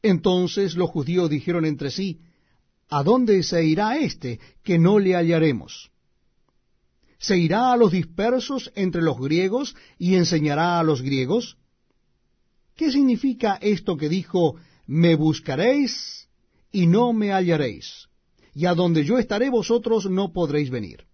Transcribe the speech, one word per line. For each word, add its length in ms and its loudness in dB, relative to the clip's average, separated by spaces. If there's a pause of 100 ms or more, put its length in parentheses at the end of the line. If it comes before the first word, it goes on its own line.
Entonces 720 0
los 160 -2
judíos 400 -2
dijeron 340 -2
entre 260 -4
sí, 300 -8 (720)
¿A 120 -2
dónde 400 4
se 220 0
irá 340 0
éste 420 -6 (240)
que 140 2
no 200 6
le 160 2
hallaremos? 760 0 (1300)
¿Se 180 -2
irá 360 2
a 40 2
los 160 4
dispersos 840 -4
entre 280 -2
los 160 0
griegos 580 -2 (220)
y 160 0
enseñará 640 0
a 40 0
los 200 0
griegos? 560 -4 (1160)
¿Qué 140 -2
significa 720 0
esto 360 -2
que 120 -4
dijo, 480 0 (300)
"Me 300 4
buscaréis 1120 -2 (440)
y 140 2
no 260 4
me 200 0
hallaréis, 760 -2 (460)
y 120 -4
a 80 2
donde 300 2
yo 140 0
estaré 320 -2
vosotros 580 0
no 240 -2
podréis 380 -2
venir"? 440 -10